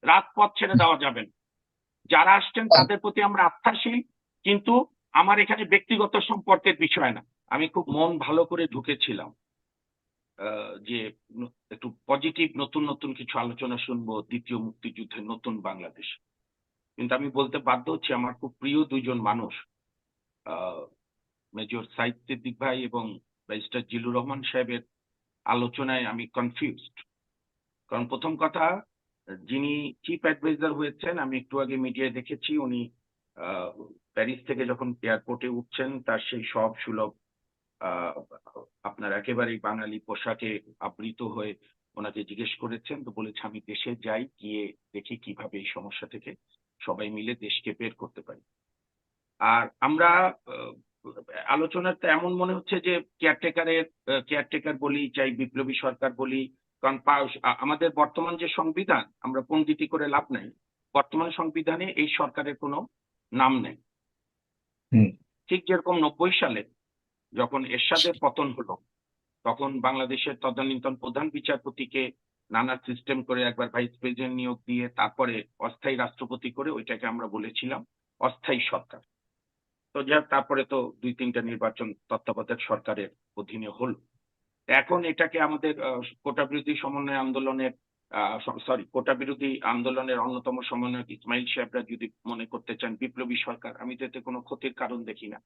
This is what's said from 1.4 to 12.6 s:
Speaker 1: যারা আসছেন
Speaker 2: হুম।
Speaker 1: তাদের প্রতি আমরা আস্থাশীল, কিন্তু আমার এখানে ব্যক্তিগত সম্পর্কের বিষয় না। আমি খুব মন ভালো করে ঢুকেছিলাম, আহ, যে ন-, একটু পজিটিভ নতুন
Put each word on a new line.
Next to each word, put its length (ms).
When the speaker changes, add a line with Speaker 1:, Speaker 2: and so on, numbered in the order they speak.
Speaker 1:
যারা 280
আসছেন 300
Speaker 2:
হুম। 40
Speaker 1:
তাদের 320
প্রতি 220
আমরা 220
আস্থাশীল, 580
কিন্তু 420
আমার 280
এখানে 260
ব্যক্তিগত 520
সম্পর্কের 600
বিষয় 340
না। 140
আমি 200
খুব 220
মন 280
ভালো 280
করে 220
ঢুকেছিলাম, 680
আহ, 400
যে 340
ন-, 120
একটু 240
পজিটিভ 480
নতুন 340